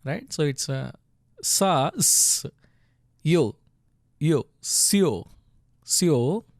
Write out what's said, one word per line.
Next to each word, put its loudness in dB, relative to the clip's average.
right? -8
So -2
it's, -4
uh, -8
sa, 0
s, 0
yo, 2
yo, 0
sio, 0
sio. 0